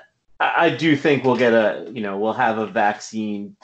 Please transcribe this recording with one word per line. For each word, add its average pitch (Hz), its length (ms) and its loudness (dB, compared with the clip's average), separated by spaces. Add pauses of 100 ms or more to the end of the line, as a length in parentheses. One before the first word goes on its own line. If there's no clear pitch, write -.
(420)
I, 165 240 2
I 165 60 4
do 143 260 2
think 139 260 2
we'll 123 140 2
get 117 160 4
a, 104 400 2
you 120 80 -8
know, 98 160 -6
we'll 110 160 -2
have 113 240 0
a 110 100 -4
vaccine, 104 960 -4